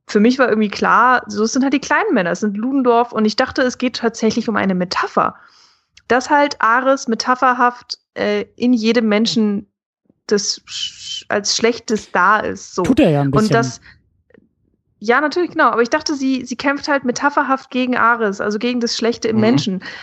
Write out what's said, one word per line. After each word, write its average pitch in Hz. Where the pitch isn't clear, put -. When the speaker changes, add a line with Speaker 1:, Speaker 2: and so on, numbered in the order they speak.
Speaker 1:
für -
mich 247
war 254
irgendwie 214
klar, 214
so, 208
es 233
sind 262
halt 277
die 285
kleinen 339
Männer, 180
es 185
sind 208
Ludendorff. 240
Und 214
ich 214
dachte, 262
es 254
geht 254
tatsächlich 226
um 208
eine 196
Metapher. -
Dass 254
halt 294
Ares 254
metapherhaft, 247
äh, 202
in 247
jedem 226
Menschen 208
das -
sch-, -
als -
Schlechtes 226
da 196
ist, -
so. 185
Speaker 2:
Tut 254
er 214
ja 143
ein 139
bisschen. 214
Speaker 1:
Und 170
das, 131
ja, 233
natürlich, 311
genau. 294
Aber 220
ich 233
dachte, 311
sie, 262
sie 247
kämpft 285
halt 277
metapherhaft 269
gegen 247
Ares, 226
also 214
gegen 240
das 233
Schlechte 233
im 220
Speaker 3:
Mhm. 220
Speaker 1:
Menschen. 214